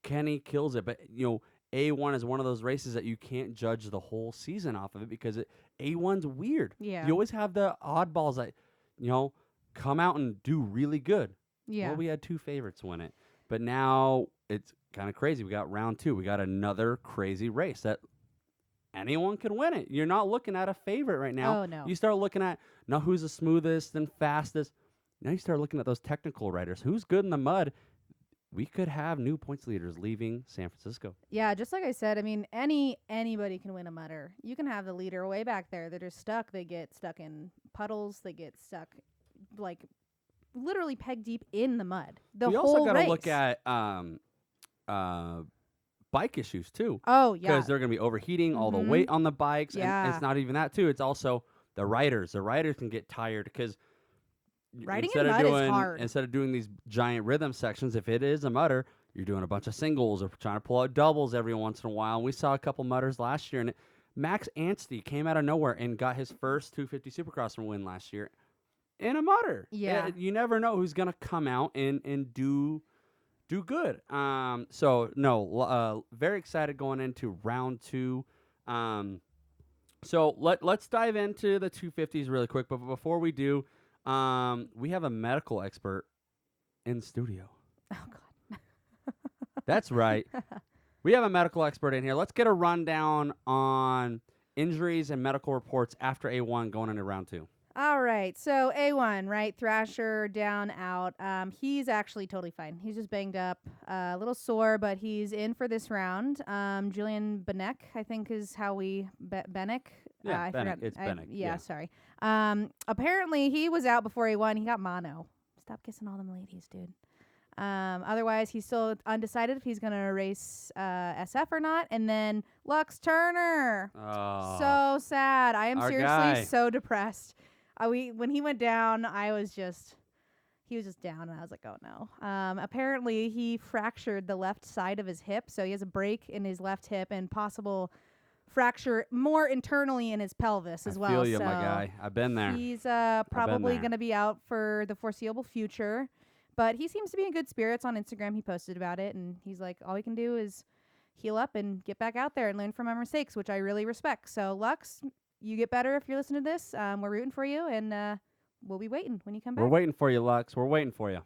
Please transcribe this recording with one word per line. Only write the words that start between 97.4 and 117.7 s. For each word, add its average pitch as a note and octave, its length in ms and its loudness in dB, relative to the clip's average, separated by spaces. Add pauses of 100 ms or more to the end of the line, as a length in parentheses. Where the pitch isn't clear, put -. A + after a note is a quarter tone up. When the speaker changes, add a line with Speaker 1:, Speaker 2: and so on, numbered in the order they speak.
Speaker 2:
All C#4+ 240 4
right, G#3+ 360 2
so C4+ 360 4
A C#4+ 200 4
one, G#3 340 2
right, G#3+ 300 -2
Thrasher A3 720 0
down, G#3 420 -2
out. F3+ 480 -4
Um, F#3+ 320 -4
he's C#4 380 -2
actually G#3 360 -2
totally F3+ 260 -8
fine. E3 300 -12
He's G#3+ 140 -8
just A3 140 -8
banged G3 260 -4
up, F#3 240 -2 (260)
uh, F3+ 280 -4
a F3+ 40 -4
little A#3 160 -2
sore, A3 440 2
but G3+ 200 0
he's G#3 360 -4
in G#3+ 200 -2
for B3 140 -4
this A3+ 240 -4
round. G#3 560 -2
Um, G3+ 460 -2
Julian G#3 520 -2
Benek, G3 300 -4 (180)
I A3+ 100 -6
think A3 280 -8
is G#3+ 240 -6
how G3+ 200 -2
we, G3 340 -4 (180)
Be-, F#3+ 140 -4 (100)
Benek? G3 300 -4 (420)
Speaker 1:
Yeah, F3+ 180 -2
Speaker 2:
Uh, E3+ 40 -2
I F#3 60 -4
Speaker 1:
Benek. B2+ 80 -2
Speaker 2:
forgot, F3+ 240 -2
Speaker 1:
It's A2 140 -6
Speaker 2:
I, G3 100 -6
Speaker 1:
Benek, E2+ 200 -6
Speaker 2:
yeah, F#3 200 -6
Speaker 1:
yeah. E3+ 100 -4
Speaker 2:
sorry. E3 320 -10 (320)
Um, G#3+ 500 2 (160)
apparently D4 640 2
he D#4 180 2
was E4 180 2
out A#3+ 180 6
before A3 260 0
A G#3+ 80 2
one. G#3+ 180 2
He G#3+ 80 -2
got A3+ 160 0
mono. F3 460 -6 (360)
Stop A3 220 -16
kissing A3 240 -12
all G3 80 -8
them F#3+ 160 -10
ladies, F#3 380 -16
dude. F3+ 240 -16 (640)
Um, F#3+ 500 -4